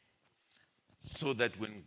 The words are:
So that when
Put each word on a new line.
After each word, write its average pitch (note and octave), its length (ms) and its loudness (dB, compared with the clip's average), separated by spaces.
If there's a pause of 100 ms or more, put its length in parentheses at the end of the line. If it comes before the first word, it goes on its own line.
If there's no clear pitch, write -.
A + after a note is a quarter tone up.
(1040)
So - 300 0
that A2+ 240 4
when G#2+ 280 -6